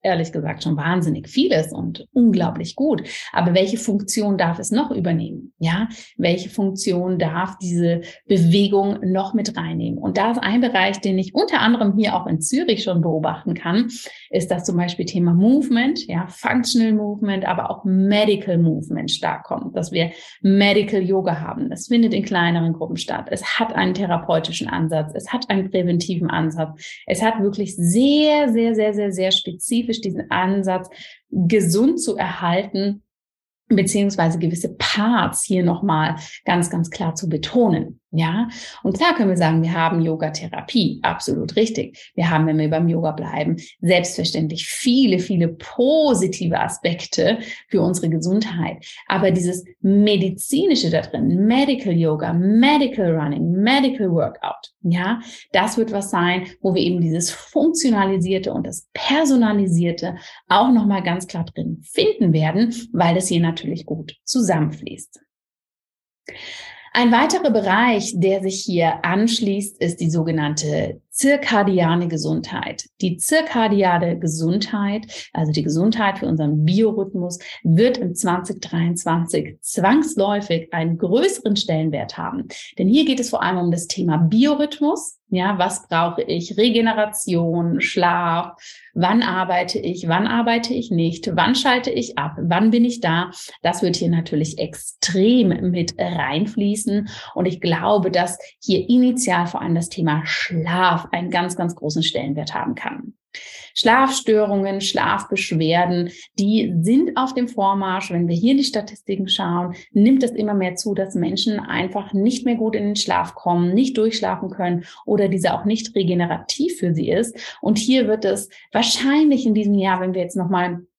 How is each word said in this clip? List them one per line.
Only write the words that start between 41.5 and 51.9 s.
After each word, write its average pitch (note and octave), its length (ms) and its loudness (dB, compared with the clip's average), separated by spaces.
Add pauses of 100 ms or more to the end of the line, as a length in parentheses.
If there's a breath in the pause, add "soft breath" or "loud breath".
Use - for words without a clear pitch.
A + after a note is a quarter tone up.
richtig. - 580 -4
Wir E3+ 160 0
haben, D#3+ 160 2
wenn D#3 120 0
wir D3+ 120 0
beim D#3+ 180 0
Yoga E3 220 0
bleiben, D3+ 460 -4 (240 loud breath)
selbstverständlich E3+ 880 -2
viele, A#3+ 500 2
viele F3 300 0
positive A3 1120 0
Aspekte E3+ 800 -2 (260 loud breath)
für F#3 160 0
unsere E3+ 280 0
Gesundheit. F3 760 -2 (220 loud breath)
Aber F#3+ 240 2
dieses F3+ 320 -2 (160)
Medizinische G3+ 1120 2
da E3 100 2
drin, - 440 0
Medical B3+ 480 2